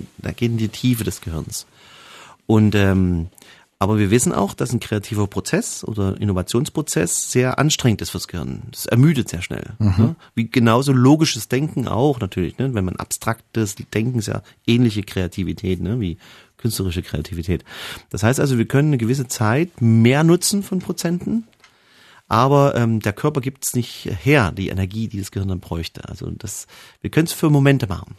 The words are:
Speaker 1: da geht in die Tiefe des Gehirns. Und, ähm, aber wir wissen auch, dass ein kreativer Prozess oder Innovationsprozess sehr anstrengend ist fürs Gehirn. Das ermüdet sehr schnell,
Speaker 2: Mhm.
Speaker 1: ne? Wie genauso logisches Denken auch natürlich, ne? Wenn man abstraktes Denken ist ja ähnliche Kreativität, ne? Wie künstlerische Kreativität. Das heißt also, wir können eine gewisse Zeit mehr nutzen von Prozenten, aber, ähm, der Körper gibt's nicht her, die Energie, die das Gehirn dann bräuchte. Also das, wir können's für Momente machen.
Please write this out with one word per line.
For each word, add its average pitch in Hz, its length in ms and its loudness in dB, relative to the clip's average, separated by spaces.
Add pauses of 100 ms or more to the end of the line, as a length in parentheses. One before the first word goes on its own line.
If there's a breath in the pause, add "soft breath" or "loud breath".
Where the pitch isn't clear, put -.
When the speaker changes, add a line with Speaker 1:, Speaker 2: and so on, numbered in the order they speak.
(160)
Speaker 1:
da - 160 -8
geht 120 200 -2
in 113 40 -2
die 110 120 -2
Tiefe 117 360 0
des 92 160 -6
Gehirns. - 460 -8 (800 loud breath)
Und, 107 280 4
ähm, 92 520 2 (520 soft breath)
aber 104 200 0
wir 101 120 2
wissen 123 220 2
auch, 196 220 -2
dass 127 180 -4
ein 117 80 0
kreativer 104 460 -4
Prozess - 580 -4
oder 101 340 -2
Innovationsprozess 120 1120 -2
sehr 127 280 0
anstrengend 131 420 2
ist 92 100 -8
fürs - 160 -8
Gehirn. 76 440 -8
Das - 160 -12
ermüdet 123 420 4
sehr 87 140 -6
schnell, - 360 -10
Speaker 2:
Mhm. 101 200 2
Speaker 1:
ne? 156 180 4 (180 soft breath)
Wie 117 160 -2
genauso 127 420 4
logisches 131 560 4
Denken 135 400 -2
auch 120 320 0
natürlich, 92 360 -4
ne? 131 160 -2
Wenn 98 140 -2
man 90 100 -4
abstraktes - 800 -4 (180)
Denken 117 280 0
ist 104 80 -6
ja 104 140 -6 (240 soft breath)
ähnliche 117 360 4
Kreativität, 90 800 -4
ne? 107 180 -2
Wie 87 160 -4 (400 loud breath)
künstlerische 95 460 -4
Kreativität. 82 640 -4 (440 loud breath)
Das 110 140 -6
heißt 120 180 2
also, 135 160 2
wir 113 100 2
können 143 220 2
eine 143 100 2
gewisse 117 300 -2
Zeit 120 540 -2
mehr 117 420 6
nutzen 180 380 2
von 190 160 -4
Prozenten, 180 680 -4 (880 soft breath)
aber, 139 460 4
ähm, 113 240 2
der 104 140 -2
Körper 151 260 -2
gibt's - 340 -6
nicht - 320 -4 (160)
her, 131 300 4
die 95 160 -4
Energie, 98 400 -4
die 98 100 -8
das 95 120 -8
Gehirn 98 180 -4
dann 90 120 -4
bräuchte. - 500 -8
Also 85 200 -10
das, - 360 -12 (340 loud breath)
wir - 100 -6
können's 165 220 0
für - 160 0
Momente 139 380 4
machen. - 320 -10